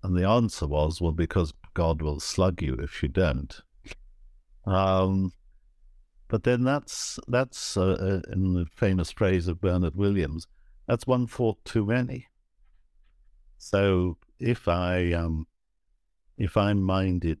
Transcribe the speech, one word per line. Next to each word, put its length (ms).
And 140
the 120
answer 380
was, 340
"Well, 120
because 400
God 260
will 200
slug 420
you 120
if 280
you 60
don't." 520
Um, 680
but 160
then 200
that's, 540
that's, 480
uh, 500
uh, 60
in 220
the 120
famous 340
phrase 380
of 120
Bernard 340
Williams, 520
that's 200
one 200
thought 380
too 200
many. 420
So 580
if 300
I, 440
um, 340
if 180
I'm 260
minded 580